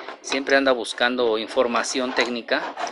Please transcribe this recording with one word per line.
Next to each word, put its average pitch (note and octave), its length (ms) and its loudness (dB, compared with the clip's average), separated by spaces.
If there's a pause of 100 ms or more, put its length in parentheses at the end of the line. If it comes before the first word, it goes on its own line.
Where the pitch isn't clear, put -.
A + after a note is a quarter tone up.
(200)
siempre C3+ 360 0
anda C3+ 160 4
buscando A#2+ 680 0
información A#2+ 720 0
técnica, B2 640 -2 (180)